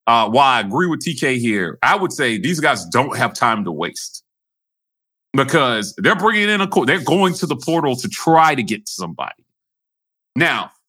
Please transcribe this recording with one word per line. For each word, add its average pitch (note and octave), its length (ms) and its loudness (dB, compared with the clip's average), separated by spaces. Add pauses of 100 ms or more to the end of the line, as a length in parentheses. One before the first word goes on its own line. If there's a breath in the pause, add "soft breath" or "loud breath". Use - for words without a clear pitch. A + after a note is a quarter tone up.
uh, A2+ 240 4
while C3+ 160 4
I B2 140 2
agree A#2+ 260 -2
with D#3 140 -4
T E3+ 120 -6
K C3+ 280 -2
here, G2+ 420 -2
I D#3+ 140 2
would F#3+ 160 -4
say A#2+ 260 -2
these D#3 220 -2
guys C3 260 0
don't B2+ 300 -2
have A#2+ 180 -2
time A2+ 300 0
to F2 80 -4
waste - 500 -10 (1120)
because C3 680 0
they're D3 160 2
bringing G#3 340 2
in G#3 120 0
a G3 80 -2
co-, F#3+ 160 0
they're F3+ 160 2
going F3+ 340 2
to F3 120 -4
the C#3 100 -4
portal D3+ 400 -2
to A#2 120 -8
try D#3+ 460 4
to C3+ 80 -2
get G#2 260 -6
somebody. C#2+ 560 -12 (920)
Now, C3+ 340 0 (180)